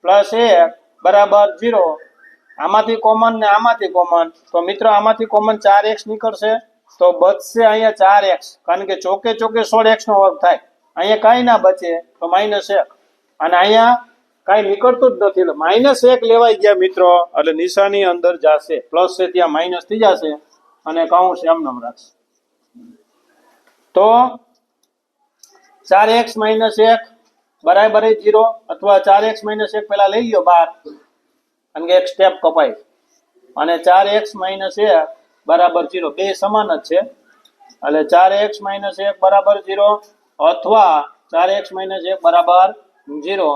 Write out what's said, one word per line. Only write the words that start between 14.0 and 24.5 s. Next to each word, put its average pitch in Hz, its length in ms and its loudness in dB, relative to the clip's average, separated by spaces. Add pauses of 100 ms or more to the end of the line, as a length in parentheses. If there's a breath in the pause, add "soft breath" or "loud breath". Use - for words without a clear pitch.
કાંઈ 202 240 0
નીકળતું 240 400 2
જ - 20 -8 (120)
નથી 185 200 0
એટલે 156 200 -4
માઇનસ 240 360 2 (120)
એક 247 80 0 (100)
લેવાઈ 233 320 4
ગયા 202 220 2
મિત્રો, 185 240 2 (300)
એટલે 156 140 0 (100)
નિશાની 196 500 0
અંદર 175 220 -2 (100)
જાશે, 151 320 0 (140)
પ્લસ 180 280 0
છે 185 160 -2
ત્યાં 170 220 0
માઇનસ 175 320 -6
થઈ 220 160 -6
જશે 180 260 0 (560)
અને 165 160 -4 (100)
કાઉન્સ 180 320 0
એમનેમ 160 400 -2
રાખશે. - 240 -18 (1900)
તો 196 140 2 (1800)